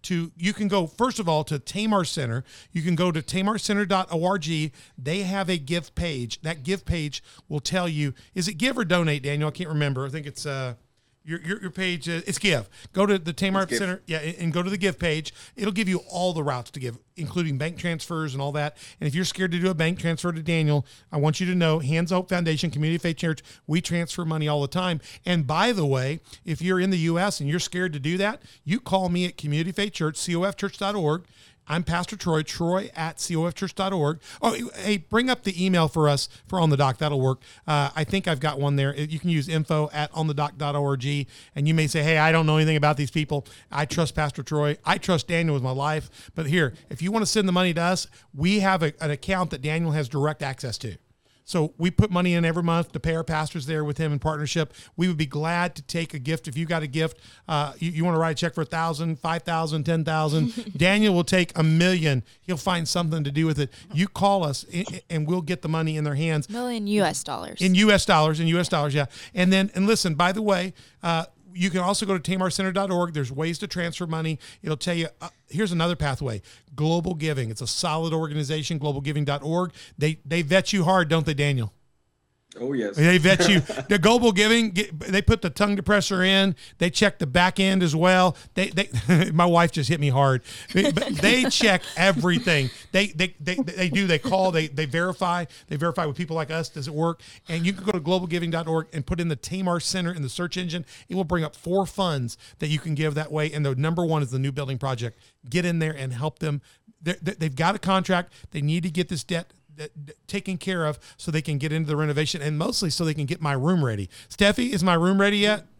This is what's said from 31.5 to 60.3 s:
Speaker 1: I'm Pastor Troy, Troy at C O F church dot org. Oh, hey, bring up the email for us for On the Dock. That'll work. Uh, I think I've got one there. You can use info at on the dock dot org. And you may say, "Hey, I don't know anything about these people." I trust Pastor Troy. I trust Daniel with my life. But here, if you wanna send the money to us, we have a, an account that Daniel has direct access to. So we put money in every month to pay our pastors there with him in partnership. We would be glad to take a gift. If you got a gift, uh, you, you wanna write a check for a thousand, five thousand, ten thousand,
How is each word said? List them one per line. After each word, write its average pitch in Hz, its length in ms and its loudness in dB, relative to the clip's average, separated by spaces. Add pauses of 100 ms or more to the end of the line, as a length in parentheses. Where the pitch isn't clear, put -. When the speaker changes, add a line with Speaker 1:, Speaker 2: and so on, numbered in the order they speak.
Speaker 1:
I'm 165 140 -2
Pastor 175 320 -2
Troy, 160 260 0
Troy 175 540 -2
at 160 240 -6
C - 160 -4
O 160 80 0
F 175 100 -4
church - 200 -8
dot 190 180 -2
org. 160 280 0 (200)
Oh, 226 160 2 (200)
hey, 208 200 0
bring 214 320 0
up 247 140 0
the 180 200 -2
email 180 240 4
for 151 220 2
us 143 220 0 (160)
for 190 140 -4
On 165 100 4
the 139 80 4
Dock. 135 180 2
That'll 147 240 -2
work. 131 220 0 (240)
Uh, 147 280 2
I 160 100 -2
think 190 220 -2
I've 156 140 0
got 147 180 -2
one 143 180 2
there. 139 200 0
You 151 220 -4
can 170 100 -2
use 151 220 0
info 156 420 0
at 151 220 -4
on 160 140 0
the 151 40 -2
dock 147 240 -2
dot 147 180 -4
org. 139 300 -2
And 143 640 -4
you 160 60 4
may 160 120 2
say, 151 160 0
"Hey, 160 140 4
I 156 160 6
don't 160 140 4
know 156 100 4
anything 156 220 4
about 147 180 4
these 139 140 -2
people." 147 360 -4 (240)
I 147 140 -2
trust 156 300 -2
Pastor 151 280 -2
Troy. 147 400 0
I 180 140 2
trust 175 320 0
Daniel 165 240 0
with 139 100 0
my 127 100 -2
life. 147 640 -4
But 160 120 -4
here, 147 260 2 (160)
if 143 140 -10
you 185 100 -2
wanna 220 140 0
send 208 200 2
the 185 60 2
money 180 220 2
to 170 80 -2
us, 175 240 0 (280)
we 180 260 2
have 190 220 2
a, 151 120 -2 (100)
an 151 60 0
account 180 400 -2
that 139 100 -8
Daniel 156 320 -2
has 147 160 -2
direct 147 340 -2
access 135 360 -6
to. 95 180 -10 (480)
So 156 340 -2
we 175 120 2
put 202 200 4
money 180 240 4
in 170 100 4
every 165 180 0
month 170 300 0
to - 80 -6
pay 160 140 -2
our 160 100 -4
pastors 156 400 -4
there 156 180 -4
with 147 140 -4
him 160 160 0
in 143 60 0
partnership. 151 560 -2 (240)
We 180 100 2
would 175 80 0
be 156 80 0
glad 165 520 -2
to 151 60 -16
take 165 300 -6
a 156 60 -8
gift. 156 280 -4
If 139 120 -6
you 165 80 -2
got 165 160 -2
a 156 40 -6
gift, 160 340 -4 (280)
uh, 147 300 0
you, 165 120 -2
you 160 140 -2
wanna 170 140 2
write 160 140 2
a - 20 -4
check 170 200 -2
for 170 60 -4
a 151 60 -2
thousand, 165 520 -2
five 165 260 -4
thousand, 160 400 -2
ten 165 200 0
thousand, 160 680 0